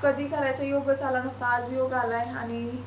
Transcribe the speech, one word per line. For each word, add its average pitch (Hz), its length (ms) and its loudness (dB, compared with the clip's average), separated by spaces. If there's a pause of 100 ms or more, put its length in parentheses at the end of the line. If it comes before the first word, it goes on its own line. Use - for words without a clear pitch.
कधी 277 240 2
करायचा 277 360 0
योगच 277 380 2
आला 262 180 2
नव्हता, 254 260 -4
आज 247 280 2
योग 262 200 2
आलाय 240 320 0
आणि 233 460 -6 (160)